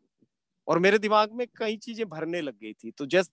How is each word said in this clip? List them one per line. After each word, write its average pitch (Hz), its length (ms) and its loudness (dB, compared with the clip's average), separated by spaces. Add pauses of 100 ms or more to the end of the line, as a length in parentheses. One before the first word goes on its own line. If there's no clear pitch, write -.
(680)
और 160 100 4
मेरे 196 200 6
दिमाग 214 340 2
में 240 140 -6 (100)
कई 226 200 -4
चीजें 220 320 -10
भरने 160 320 -6
लग 135 220 -8
गई 107 100 -12
थी। 113 180 -14
तो 143 160 -8
जस-, 175 260 0